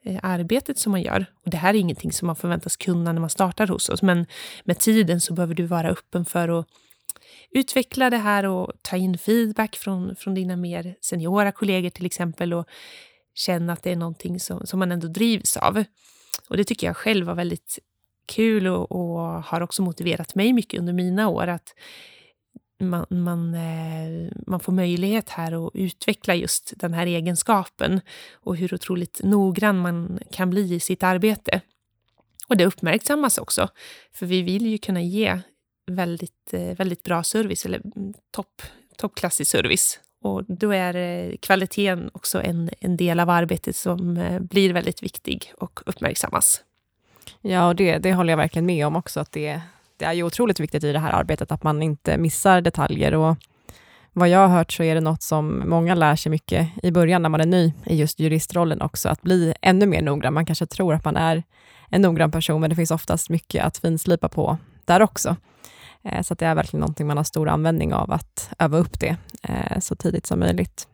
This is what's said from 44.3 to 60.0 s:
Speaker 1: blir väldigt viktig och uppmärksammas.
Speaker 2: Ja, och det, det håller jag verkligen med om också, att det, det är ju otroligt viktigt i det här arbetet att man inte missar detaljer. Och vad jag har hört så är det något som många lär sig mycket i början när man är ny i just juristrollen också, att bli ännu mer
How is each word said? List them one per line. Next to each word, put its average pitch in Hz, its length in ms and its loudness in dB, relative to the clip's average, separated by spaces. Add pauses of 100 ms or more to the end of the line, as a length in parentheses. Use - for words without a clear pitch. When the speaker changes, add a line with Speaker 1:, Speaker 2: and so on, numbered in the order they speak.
Speaker 1:
blir 190 320 2
väldigt 175 300 -2
viktig - 560 -8
och - 280 -12
uppmärksammas. - 760 -2 (800)
Speaker 2:
Ja, 180 280 2
och 175 80 2
det, 185 220 4
det 185 160 2
håller 170 180 2
jag 160 40 4
verkligen 165 300 0
med 160 200 0
om 151 100 -2
också, - 240 -6
att - 120 -8
det, 151 280 -6 (360)
det - 80 -6
är 165 80 -2
ju 175 100 -2
otroligt 190 380 0
viktigt 156 240 -2
i 147 80 2
det 147 60 0
här 156 140 0
arbetet 165 400 0
att - 100 -6
man 151 200 0
inte 151 360 0
missar 175 420 4
detaljer. 151 540 0
Och 160 220 4 (760)
vad 175 160 4
jag 180 100 8
har 185 200 8
hört 165 140 2
så - 100 -2
är 160 120 4
det 160 60 2
något 160 220 0
som 156 460 -2
många 170 260 2
lär 156 220 6
sig 156 140 -2
mycket 156 380 0 (140)
i 180 80 2
början 170 320 4
när 160 60 2
man 156 120 2
är 160 60 4
ny 170 260 4 (140)
i 170 100 2
just 151 240 0
juristrollen 160 640 0
också, - 260 -4
att - 140 -2
bli 175 400 4
ännu 190 240 6
mer 165 160 2